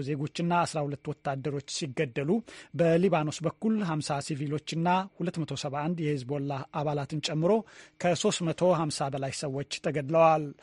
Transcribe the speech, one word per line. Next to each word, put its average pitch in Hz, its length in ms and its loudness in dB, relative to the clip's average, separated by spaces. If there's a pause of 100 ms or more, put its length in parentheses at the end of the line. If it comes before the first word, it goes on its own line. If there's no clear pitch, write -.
ዜጎችና 151 560 -2
አስራ 165 220 0
ሁለት 143 260 -6
ወታደሮች 143 640 -6
ሲገደሉ 143 580 -2 (440)
በሊባኖስ 165 720 4
በኩል 220 400 0
ሀምሳ 156 400 -2
ሲቪሎችና 151 640 -4 (260)
ሁለት 175 240 -4
መቶ 143 180 -4
ሰባ 135 240 -6
አንድ 165 200 -2
የሂዝቦላ 143 520 -2 (220)
አባላትን 147 500 -2
ጨምሮ 160 280 2 (480)
ከሦስት 175 440 2
መቶ 170 300 2
ሀምሳ 151 360 0
በላይ 131 260 -4
ሰዎች 139 480 -6
ተገድለዋል። 156 600 4 (180)